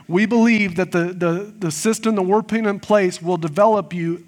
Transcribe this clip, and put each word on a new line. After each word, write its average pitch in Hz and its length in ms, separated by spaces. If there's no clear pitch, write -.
We 185 180
believe 214 520
that 185 160
the, 175 140
the, 180 520
the 170 140
system 220 420
that 196 80
we're 202 200
putting 220 240
in 202 120
place 196 420
will 175 180
develop 170 540
you 170 360